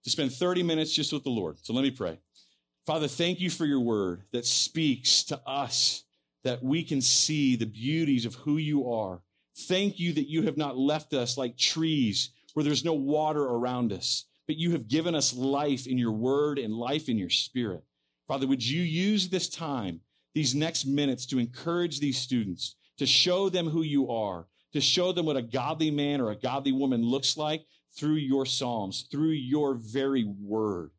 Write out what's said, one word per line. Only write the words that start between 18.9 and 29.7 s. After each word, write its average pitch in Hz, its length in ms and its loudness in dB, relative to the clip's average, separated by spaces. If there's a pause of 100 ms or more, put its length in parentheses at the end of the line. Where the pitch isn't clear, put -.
this 175 180 0
time, 117 540 -6 (320)
these 139 220 2
next 156 300 -2
minutes, 139 420 0
to 135 100 -2
encourage 160 640 -2
these 143 180 0
students, 104 580 -4 (220)
to - 80 0
show 180 440 4
them 170 200 0
who 160 140 0
you 143 260 2
are, 101 380 -2 (260)
to 147 80 0
show 180 300 2
them 175 160 0
what 143 100 2
a 127 40 0
godly 139 500 -2
man 143 300 0
or 110 100 0
a 107 40 -4
godly 135 360 0
woman 131 320 2
looks 131 340 0
like 156 280 -2 (300)
through 151 200 0
your 135 300 2
Psalms, 117 680 -4
through 156 200 0
your 139 440 0